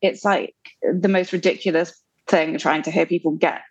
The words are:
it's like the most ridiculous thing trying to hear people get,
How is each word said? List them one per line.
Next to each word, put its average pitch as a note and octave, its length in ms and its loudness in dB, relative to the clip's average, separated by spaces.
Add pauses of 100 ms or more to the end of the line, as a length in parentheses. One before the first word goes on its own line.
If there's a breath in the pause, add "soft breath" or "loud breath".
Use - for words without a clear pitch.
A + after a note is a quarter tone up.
it's - 240 0
like G3 280 0 (300)
the F#3 240 2
most F#3 240 2
ridiculous F3 680 0 (280)
thing D#3+ 320 -2
trying D3+ 240 0
to D#3+ 80 -6
hear E3 140 2
people E3 260 -2
get, D#3 400 -2